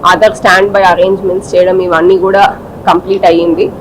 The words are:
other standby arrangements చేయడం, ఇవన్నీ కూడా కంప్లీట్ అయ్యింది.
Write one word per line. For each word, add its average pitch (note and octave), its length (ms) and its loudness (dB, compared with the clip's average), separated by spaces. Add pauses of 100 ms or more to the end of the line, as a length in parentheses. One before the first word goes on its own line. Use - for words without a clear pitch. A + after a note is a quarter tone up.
(120)
other G#3 280 2
standby G3 440 0 (100)
arrangements F#3+ 600 -2
చేయడం, F#3 340 2
ఇవన్నీ F3 380 2
కూడా G3 180 2 (460)
కంప్లీట్ F#3 420 0
అయ్యింది. E3+ 360 0 (140)